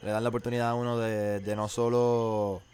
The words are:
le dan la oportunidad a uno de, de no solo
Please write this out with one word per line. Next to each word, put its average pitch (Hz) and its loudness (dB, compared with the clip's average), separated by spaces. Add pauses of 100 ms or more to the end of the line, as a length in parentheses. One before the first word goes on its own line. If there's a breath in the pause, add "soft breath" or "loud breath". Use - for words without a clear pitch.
le - -6
dan 107 0
la 120 0
oportunidad 120 -2
a 117 0
uno 120 -2
de, 104 0
de 104 -4
no 107 -2
solo 117 2 (140)